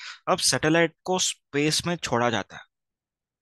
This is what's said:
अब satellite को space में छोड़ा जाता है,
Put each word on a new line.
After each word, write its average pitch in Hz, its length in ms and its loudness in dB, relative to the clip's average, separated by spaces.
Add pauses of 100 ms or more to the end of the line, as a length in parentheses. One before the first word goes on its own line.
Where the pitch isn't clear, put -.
(280)
अब 175 100 2
satellite 160 560 2 (100)
को 185 140 -2
space - 680 -2
में 175 100 -2
छोड़ा 120 340 0
जाता 104 260 -4
है, - 60 -16 (800)